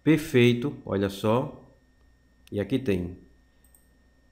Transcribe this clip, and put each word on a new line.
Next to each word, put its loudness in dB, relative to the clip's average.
Perfeito, 2
olha -2
só. -2
E -4
aqui -2
tem. -4